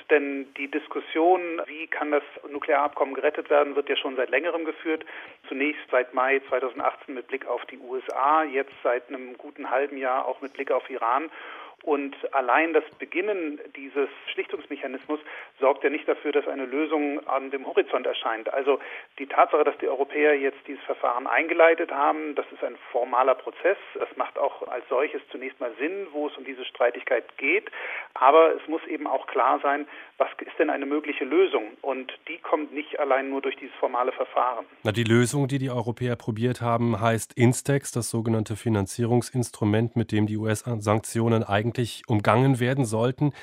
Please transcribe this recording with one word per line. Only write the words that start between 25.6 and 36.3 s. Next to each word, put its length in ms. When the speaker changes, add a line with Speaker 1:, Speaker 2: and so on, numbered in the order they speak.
Speaker 1:
Sinn, 320
wo 160
es 80
um 80
diese 200
Streitigkeit 600
geht. 320
Aber 400
es 140
muss 180
eben 220
auch 180
klar 340
sein, 280
was 100
ist 220
denn 100
eine 160
mögliche 380
Lösung? 400
Und 360
die 100
kommt 340
nicht 280
allein 280
nur 140
durch 140
dieses 240
formale 320
Verfahren. 540
Speaker 2:
Na, 80
die 100
Lösung, 460
die 100
die 120
Europäer 440
probiert 460